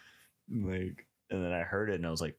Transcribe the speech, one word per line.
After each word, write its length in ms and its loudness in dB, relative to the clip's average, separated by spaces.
Like, 600 -2
and 120 0
then 100 2
I 80 2
heard 280 0
it, 60 2
and 100 0
I 60 0
was 100 0
like, 180 -2